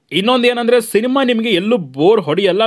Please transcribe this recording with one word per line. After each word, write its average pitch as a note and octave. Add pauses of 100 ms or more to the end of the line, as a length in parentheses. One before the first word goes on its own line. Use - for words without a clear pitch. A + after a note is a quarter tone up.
(120)
ಇನ್ನೊಂದು A#3+
ಏನಂದ್ರೆ, A#3+
ಸಿನಿಮಾ B3+
ನಿಮಗೆ A#3
ಎಲ್ಲೂ G#3
ಬೋರ್ D#3+
ಹೊಡೆಯಲ್ಲ, F3+